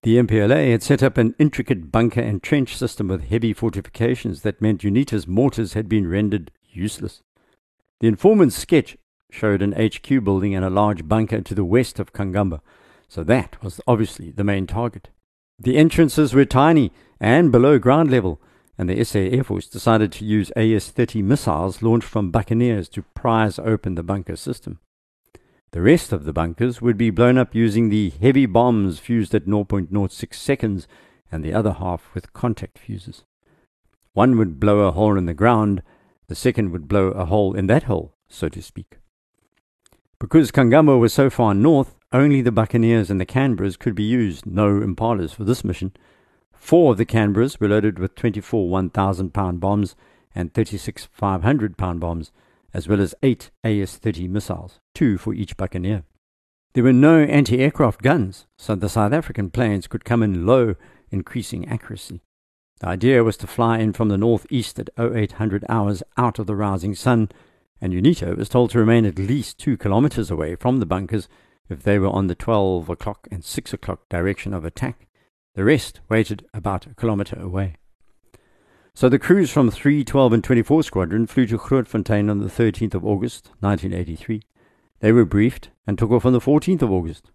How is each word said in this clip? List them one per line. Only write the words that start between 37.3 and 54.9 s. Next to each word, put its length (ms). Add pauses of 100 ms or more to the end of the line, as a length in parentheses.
in 120
that 180
hole, 300 (140)
so 200
to 140
speak. 360 (1200)
Because 320
Kangamba 480
was 140
so 160
far 240
north, 440 (140)
only 300
the 120
Buccaneers 580
and 100
the 60
Canberras 520
could 160
be 100
used, 420
no 340
Impalas 540
for 100
this 200
mission. 280 (600)
Four 380
of 60
the 60
Canberras 540
were 100
loaded 300
with 160
twenty-four 540
one 200
thousand 460
pound 260
bombs 340 (400)
and 200
thirty-six 580
five 300
hundred 340
pound 240
bombs, 300 (420)
as 160
well 120
as 220
eight 280 (120)
A 200
S 140
thirty 300
missiles, 540 (140)